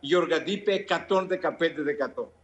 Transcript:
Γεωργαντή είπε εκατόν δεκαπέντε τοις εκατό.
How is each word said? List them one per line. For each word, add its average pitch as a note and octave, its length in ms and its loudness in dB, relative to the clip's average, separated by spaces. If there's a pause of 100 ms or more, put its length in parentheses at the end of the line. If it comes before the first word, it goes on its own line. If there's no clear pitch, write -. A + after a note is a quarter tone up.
Γεωργαντή E3 520 2
είπε G3+ 200 0
εκατόν F#3 540 0
δεκαπέντε E3 560 -2
τοις C#3+ 100 0
εκατό. B2+ 400 -4 (120)